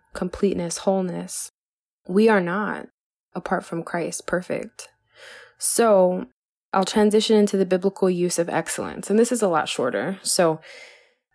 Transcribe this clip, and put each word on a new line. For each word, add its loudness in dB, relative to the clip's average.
completeness, -4
wholeness, -4
we 4
are 4
not, -4
apart -6
from -8
Christ, -8
perfect. -6
So 4
I'll 2
transition 4
into 4
the 2
biblical 0
use 0
of 0
excellence. -6
And 2
this 4
is -2
a 2
lot 0
shorter, -2
so 2